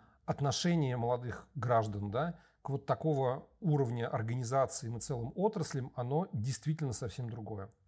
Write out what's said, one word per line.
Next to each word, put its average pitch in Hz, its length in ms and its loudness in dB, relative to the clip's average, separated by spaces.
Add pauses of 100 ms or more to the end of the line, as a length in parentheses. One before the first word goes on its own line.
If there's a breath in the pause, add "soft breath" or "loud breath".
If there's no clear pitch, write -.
(240 loud breath)
отношение 143 720 2
молодых 120 580 -2
граждан, 110 560 2
да, 156 280 -2 (240 loud breath)
к - 80 -6
вот 139 160 -2
такого 135 600 2 (120)
уровня 123 480 2
организациям 120 880 0
и 110 40 -6
целым 123 340 -4
отраслям, 175 640 0
оно 139 360 0
действительно 135 600 -2
совсем 123 360 -6
другое. 107 420 -8 (180)